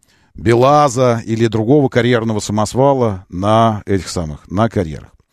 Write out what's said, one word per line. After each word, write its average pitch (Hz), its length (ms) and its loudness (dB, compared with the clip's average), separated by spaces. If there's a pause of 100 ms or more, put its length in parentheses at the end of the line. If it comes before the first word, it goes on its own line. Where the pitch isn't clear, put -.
(340)
«белаза» 123 920 2
или 113 220 0
другого 113 400 2
карьерного 113 520 0
самосвала 107 880 -2
на 107 560 0
этих 98 240 -4
самых, 78 400 -8
на 104 200 0
карьерах. 78 400 -6 (240)